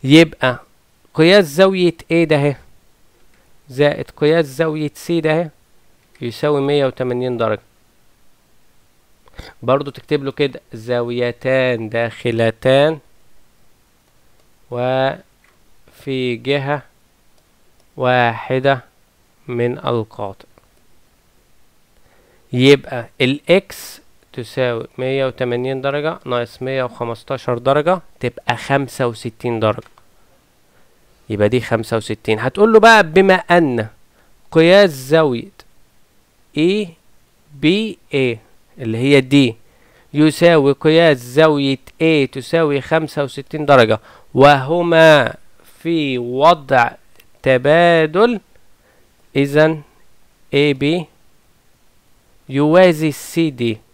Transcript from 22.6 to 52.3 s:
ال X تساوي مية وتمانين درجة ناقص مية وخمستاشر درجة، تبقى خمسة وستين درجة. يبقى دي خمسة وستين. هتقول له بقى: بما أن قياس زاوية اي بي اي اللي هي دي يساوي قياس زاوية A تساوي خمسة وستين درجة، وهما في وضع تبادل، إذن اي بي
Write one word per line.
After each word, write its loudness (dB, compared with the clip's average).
ال -2
X 0
تساوي -6
مية -4
وتمانين -6
درجة -6
ناقص -8
مية -6
وخمستاشر -8
درجة، 0
تبقى -6
خمسة -4
وستين -8
درجة. -2
يبقى 0
دي -2
خمسة -4
وستين. -4
هتقول 0
له 8
بقى: 6
بما 2
أن 0
قياس 4
زاوية -2
اي -2
بي -2
اي -2
اللي -6
هي 4
دي 2
يساوي 2
قياس 2
زاوية 2
A 2
تساوي -2
خمسة -4
وستين -10
درجة، 4
وهما 4
في -4
وضع 2
تبادل، 2
إذن 0
اي 2
بي -4